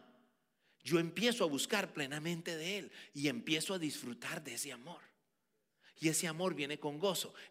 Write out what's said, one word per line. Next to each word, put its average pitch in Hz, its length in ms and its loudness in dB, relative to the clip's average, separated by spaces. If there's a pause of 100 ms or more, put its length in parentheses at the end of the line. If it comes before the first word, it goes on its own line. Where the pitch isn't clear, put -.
(840)
yo 160 160 4
empiezo 185 460 2
a 165 40 6
buscar 160 440 0
plenamente 160 640 -2
de 180 220 -2
Él 143 140 -8 (220)
y 143 140 2
empiezo 156 460 0
a 185 40 0
disfrutar 131 640 -4
de - 120 -8
ese 139 180 -6
amor. 120 300 -14 (960)
Y 156 100 4
ese 156 180 4
amor 165 280 2
viene 147 260 -2
con 147 180 -2
gozo, 180 360 0 (160)